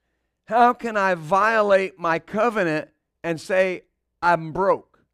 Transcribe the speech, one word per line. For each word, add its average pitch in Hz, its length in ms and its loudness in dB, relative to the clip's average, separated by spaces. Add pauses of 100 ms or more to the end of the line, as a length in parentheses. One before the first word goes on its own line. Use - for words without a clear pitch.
(460)
how 240 280 4
can 226 240 -8
I 190 160 0
violate 196 840 0
my 165 180 -2
covenant 196 720 -2 (340)
and 170 160 -6
say 185 440 -2 (360)
I'm 165 320 0
broke? 170 480 -2 (140)